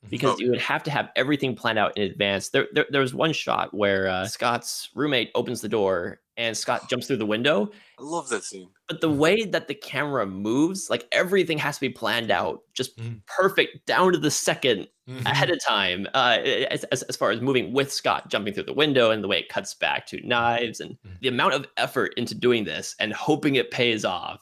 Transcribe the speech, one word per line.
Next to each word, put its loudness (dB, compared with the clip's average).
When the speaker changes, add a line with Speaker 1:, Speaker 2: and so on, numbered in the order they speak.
Speaker 1:
Mm-hmm. -18
Speaker 2:
because 0
Speaker 3:
Oh, -12
Speaker 2:
you 0
would 2
Speaker 3:
yeah. -4
Speaker 2:
have 0
to -6
have 0
everything 0
planned 0
out 2
in 0
advance. 0
There, 2
there, 2
there 2
was -2
one 0
shot -2
where, 2
uh, -2
Scott's -4
roommate 0
opens -2
the -6
door 0
and -4
Scott -2
jumps -2
through 0
the -2
window. 2
Speaker 3:
I -16
love -6
that -2
scene. -14
Speaker 2:
But -6
the 2
way 4
that -2
the -6
camera -2
moves, 0
like, -2
everything 2
has -2
to -6
be 0
planned -2
out, 0
just -4
Speaker 1:
Mm-hmm. -8
Speaker 2:
perfect 0
down 4
to 2
the 2
second 0
Speaker 1:
Mm-hmm. -6
Speaker 2:
ahead 2
of -2
time, 0
uh, 4
as, 0
as, -2
as -8
far 2
as 0
moving -2
with 0
Scott -2
jumping -2
through -4
the -8
window 4
and 0
the -4
way 2
it -8
cuts -6
back -2
to -10
knives 0
and -12
Speaker 1:
Mm-hmm. -18
Speaker 2:
the 0
amount 2
of -4
effort 0
into -4
doing 4
this -6
and 0
hoping 2
it 0
pays 2
off -4